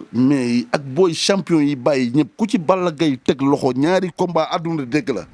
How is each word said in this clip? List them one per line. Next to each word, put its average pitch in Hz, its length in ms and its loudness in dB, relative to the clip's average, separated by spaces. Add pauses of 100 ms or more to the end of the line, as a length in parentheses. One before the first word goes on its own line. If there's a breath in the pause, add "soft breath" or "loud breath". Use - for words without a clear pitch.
(140)
mais 123 580 2
ak 160 120 -2
boy 160 300 2
champion 170 480 0
yi 143 140 0
bàyyi 131 380 0
ñëpp, 147 240 0
ku 220 100 0
ci - 120 -2
Balla 180 320 0
Gaye 147 260 0
teg 135 240 -2
loxo, 139 320 2
ñaari 170 420 0
combat 165 360 0
àdduna 165 340 -4
dégg 123 300 -4
la. 85 180 -8